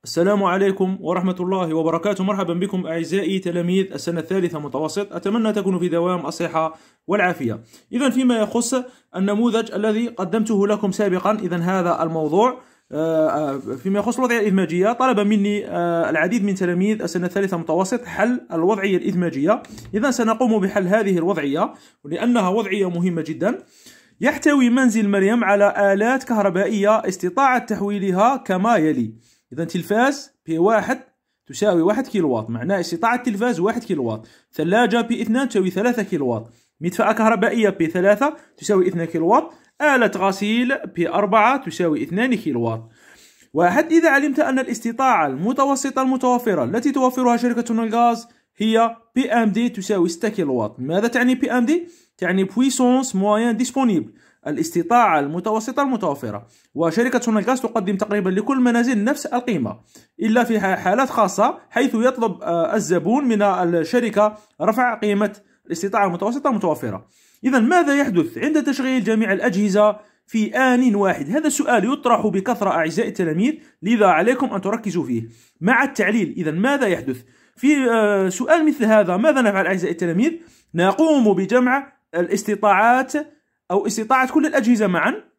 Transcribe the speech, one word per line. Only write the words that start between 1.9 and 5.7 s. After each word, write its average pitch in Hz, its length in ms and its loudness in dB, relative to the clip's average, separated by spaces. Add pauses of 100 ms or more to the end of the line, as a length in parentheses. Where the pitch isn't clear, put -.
مرحبا 190 300 -2
بكم 185 320 -4
أعزائي 170 520 -4
تلاميذ 180 540 -2
السنة 170 280 -6
الثالثة 170 380 -4
متوسط، 151 540 -6
أتمنى 214 400 -2
تكونوا 190 260 -2